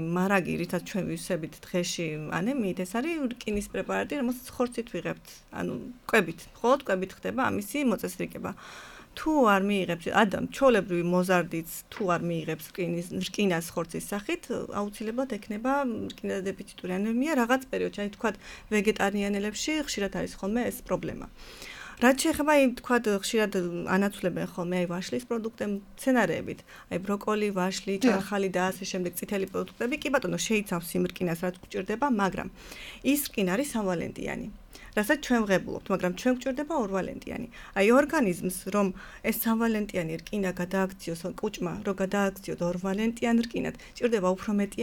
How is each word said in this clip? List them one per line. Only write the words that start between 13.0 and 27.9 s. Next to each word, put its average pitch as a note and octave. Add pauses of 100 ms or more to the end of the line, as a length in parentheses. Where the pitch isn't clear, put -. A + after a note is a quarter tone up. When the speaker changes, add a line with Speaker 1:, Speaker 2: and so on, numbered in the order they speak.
Speaker 1:
რკინას E3+
ხორცის E3
სახით, G#3 (340)
აუცილებლად A3
ექნება A3 (100)
რკინა G3+
დეფიციტური F#3+
ანემია A#3 (100)
რაღაც B3+
პერიოდში. F#3
აი, G3+
თქვათ, G#3+ (340)
ვეგეტარიანელებში G3+ (120)
ხშირად G3
არის F3
ხოლმე G#3+
ეს F#3+
პრობლემა. F3 (680)
რაც C4
შეეხება, D4+
აი, C#4 (120)
თქვათ, A#3+ (200)
ხშირად G#3+ (360)
ანაცვლებენ F#3
ხოლმე, F3+
აი, F3
ვაშლის B3
პროდუქტები, A3
მცენარეებით, G#3+ (340)
აი, F3+
ბროკოლი, G#3
ვაშლი, F#3+